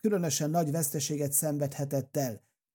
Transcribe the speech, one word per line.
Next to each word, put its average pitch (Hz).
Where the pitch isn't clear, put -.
különösen 170
nagy 160
veszteséget 147
szenvedhetett 143
el. 127